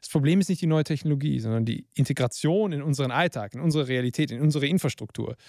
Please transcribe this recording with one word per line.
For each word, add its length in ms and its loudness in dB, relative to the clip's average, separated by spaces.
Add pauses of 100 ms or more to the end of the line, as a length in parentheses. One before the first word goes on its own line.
Das 100 -16
Problem 280 4
ist 120 2
nicht 100 -2
die 60 0
neue 180 2
Technologie, 560 0
sondern 240 0
die 300 -4
Integration 800 0
in 100 -4
unseren 280 0
Alltag, 440 -2
in 60 -12
unsere 280 2
Realität, 420 0
in 120 -6
unsere 240 2
Infrastruktur. 680 -2 (140)